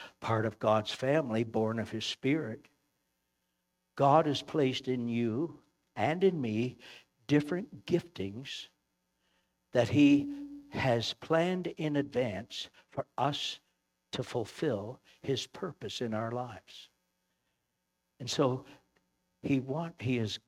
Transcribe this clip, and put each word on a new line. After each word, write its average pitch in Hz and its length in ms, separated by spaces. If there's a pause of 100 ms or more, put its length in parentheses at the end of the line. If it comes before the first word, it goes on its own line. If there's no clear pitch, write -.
(200)
part 110 260
of 107 140
God's 107 320
family, 131 520
born 110 360
of 107 120
his 110 140
Spirit, 135 640 (1300)
God 143 300
has 139 160
placed 131 460
in 123 200
you 120 520 (360)
and 156 280
in 180 160
me 120 380 (500)
different 147 580
giftings 120 840 (1040)
that 117 160
he 143 440 (360)
has 120 440
planned 175 540
in 156 300
advance 120 720 (200)
for - 160 (120)
us 143 420 (540)
to 127 100
fulfill 113 800 (200)
his 131 260
purpose - 540
in 113 120
our 113 180
lives. 120 580 (1300)
And 123 100
so 131 360 (760)
he 139 160
want, 156 400
he 123 180
has 107 300